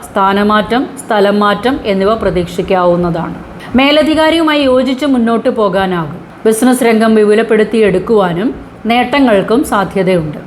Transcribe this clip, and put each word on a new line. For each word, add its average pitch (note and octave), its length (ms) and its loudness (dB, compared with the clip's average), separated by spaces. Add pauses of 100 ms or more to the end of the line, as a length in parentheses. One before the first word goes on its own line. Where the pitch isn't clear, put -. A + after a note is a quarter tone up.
സ്ഥാനമാറ്റം, G#3 760 0 (200)
സ്ഥലം G#3 400 0
മാറ്റം G#3 320 0 (180)
എന്നിവ F#3+ 180 0 (120)
പ്രതീക്ഷിക്കാവുന്നതാണ്. F3 1160 -2 (400)
മേലധികാരിയുമായി D4+ 920 2
യോജിച്ച് C4 440 0
മുന്നോട്ട് A#3 440 0
പോകാനാകും. F#3 600 -2 (280)
ബിസിനസ് B3 420 2
രംഗം A3 300 4
വിപുലപ്പെടുത്തിയെടുക്കുവാനും G#3 1300 2 (400)
നേട്ടങ്ങൾക്കും B3 680 2 (100)
സാധ്യതയുണ്ട്. F#3 760 -2